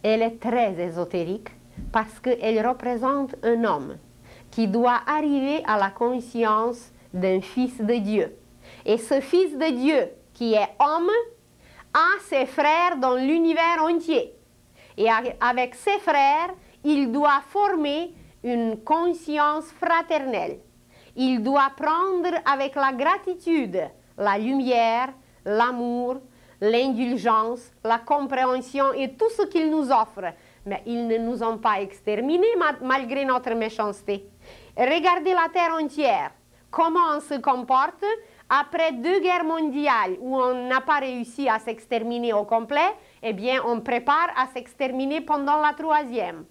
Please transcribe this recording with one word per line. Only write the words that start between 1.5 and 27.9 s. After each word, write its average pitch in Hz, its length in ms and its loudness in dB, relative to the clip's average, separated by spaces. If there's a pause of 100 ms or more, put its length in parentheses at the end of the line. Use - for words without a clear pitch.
parce 220 260 -2
qu'elle 226 480 0
représente 254 760 -2
un 233 200 2
homme 156 320 -2 (560)
qui 226 160 0
doit 240 400 2
arriver 285 580 0
à 214 120 0
la 196 140 0
conscience 233 1000 -2 (220)
d'un 185 280 0
fils 247 380 -4
de 220 140 0
Dieu. 214 420 0 (500)
Et 220 120 4
ce 269 240 0
fils 349 340 2
de 311 160 0
Dieu 254 380 2 (240)
qui 226 220 0
est 208 140 2 (100)
homme 330 320 2 (840)
a 359 280 4
ses 269 260 0
frères 311 500 2
dans 254 180 2
l'univers 330 680 2
entier. 330 500 0 (640)
Et 220 120 2
a-, 226 120 2 (180)
avec 247 360 0
ses 403 240 -2
frères, 294 500 2 (340)
il 285 280 2
doit 285 360 2
former 339 680 0 (300)
une 233 400 -2
conscience 311 880 0
fraternelle. 311 880 -2 (560)
Il 254 280 0
doit 269 340 2
prendre 349 580 0 (100)
avec 269 300 0
la 269 160 2
gratitude 320 880 -2 (380)
la 202 200 0
lumière, 240 720 0 (360)
l'amour, 240 720 0 (420)
l'indulgence, 233 1120 0 (120)
la 226 160 2